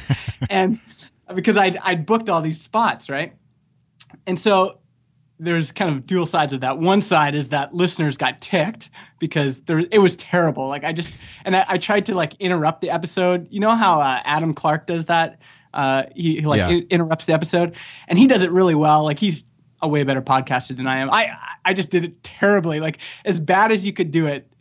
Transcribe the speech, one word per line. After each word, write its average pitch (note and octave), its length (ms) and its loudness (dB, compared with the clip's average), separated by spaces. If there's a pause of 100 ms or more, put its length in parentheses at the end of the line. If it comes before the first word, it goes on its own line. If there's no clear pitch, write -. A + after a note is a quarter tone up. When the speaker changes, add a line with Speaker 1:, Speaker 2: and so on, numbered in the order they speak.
Speaker 1:
<laughs> - 480 -6
and G3 300 0 (540)
because F#3 240 2
I'd, F#3+ 200 2
I'd F3 280 -2
booked A3+ 240 0
all E3+ 100 2
these D#3 200 -4
spots, G3+ 500 -2
right? D3 240 -6 (920)
And F#3 120 -4
so F#3+ 400 2 (600)
there's E3 300 -2
kind E3+ 240 -2
of B2+ 120 -8
dual F3+ 200 0
sides D#3 260 0
of C3 100 -4
that. C3 160 -4
One F#3+ 220 2
side D3+ 340 2
is C#3 160 -4
that C#3+ 240 -4
listeners E3+ 420 -2
got C3 240 -4
ticked F3 480 -4 (300)
because C#3+ 440 -4
there, D#3+ 180 0 (100)
it G#3+ 80 4
was F#3+ 180 4
terrible. D#3 520 0
Like, D3 160 -8
I D#3+ 80 -4
just, E3 180 -8 (340)
and F#3+ 100 0
I, F#3+ 140 4
I F#3 100 0
tried G#3 280 0
to, A3 80 -4
like, E3 260 -2
interrupt D#3+ 400 0
the F3 100 -4
episode. F3+ 600 -2
You G3 100 -6
know A3 160 4
how, F#3 240 4
uh, C3 240 0
Adam D#3 300 0
Clark D#3 320 -2
does E3 200 -4
that? E3 320 0 (360)
Uh, C3+ 300 0 (100)
he, E3 220 0
he, D#3 100 -2
like, C#3+ 120 2
Speaker 2:
Yeah. F#2 100 2
Speaker 1:
in-, F3 220 0
interrupts E3 360 0
the E3 80 0
episode, E3+ 400 0 (340)
and E3+ 100 2
he B3+ 80 8
does A#3+ 160 4
it F3+ 80 2
really F3+ 240 4
well. D3+ 300 4
Like, D3 140 -2
he's F3 260 -2 (360)
a D#3+ 80 -2
way D3 140 2
better C3+ 200 0
podcaster C3 540 0
than C3 100 -6
I C3 120 -2
am. C3+ 120 -4
I, G#3 200 2 (340)
I F#3+ 100 0
just F#3 160 -4
did F3 140 0
it E3+ 180 -12
terribly, F3 580 0
like, D#3 180 -6 (260)
as F#3 160 0
bad F#3 300 4
as G3+ 160 0
you G3 60 -4
could E3+ 180 -2
do D#3+ 160 2
it. C#3+ 240 -4 (100)